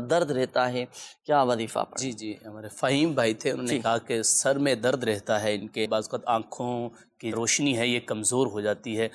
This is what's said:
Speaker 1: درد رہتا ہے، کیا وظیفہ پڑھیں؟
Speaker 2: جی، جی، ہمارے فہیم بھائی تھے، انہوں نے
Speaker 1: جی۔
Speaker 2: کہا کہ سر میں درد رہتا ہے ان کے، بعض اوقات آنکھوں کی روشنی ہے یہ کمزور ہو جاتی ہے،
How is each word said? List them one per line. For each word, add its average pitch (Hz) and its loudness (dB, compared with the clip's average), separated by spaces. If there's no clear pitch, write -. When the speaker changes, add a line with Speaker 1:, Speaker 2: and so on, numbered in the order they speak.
Speaker 1:
درد 165 2
رہتا 127 0
ہے، 123 -2
کیا 147 6
وظیفہ 113 0
پڑھیں؟ - -8
Speaker 2:
جی، 131 -4
جی، 107 -8
ہمارے 107 -14
فہیم 147 2
بھائی 113 4
تھے، 131 -2
انہوں 127 -4
نے 120 0
Speaker 1:
جی۔ 131 0
Speaker 2:
کہا 113 2
کہ 113 -2
سر 139 2
میں 139 4
درد 123 0
رہتا 107 0
ہے 107 2
ان 104 -6
کے، 107 -2
بعض 110 -2
اوقات 123 -6
آنکھوں 120 -2
کی 113 -4
روشنی 117 0
ہے 117 2
یہ 120 2
کمزور 123 0
ہو 104 -4
جاتی 107 -2
ہے، 113 0